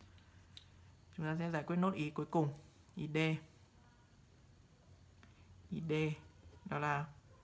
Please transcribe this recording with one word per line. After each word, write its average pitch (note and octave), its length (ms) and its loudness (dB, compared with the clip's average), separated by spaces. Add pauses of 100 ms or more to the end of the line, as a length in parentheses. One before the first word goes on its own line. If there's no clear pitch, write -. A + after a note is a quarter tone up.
(1160)
Chúng D#3+ 80 -4
ta D#3 140 0
sẽ E3+ 120 -2
giải D#3 120 0
quyết F3 120 -2
nốt F#3 180 4
ý D3+ 160 -2
cuối D3 160 -2
cùng, D3+ 280 4 (420)
ý D3+ 180 -6
D. D#3 40 0 (2500)
Ý E3+ 200 -4
D D3+ 40 0 (720)
đó D3 140 -2
là D3 260 0 (380)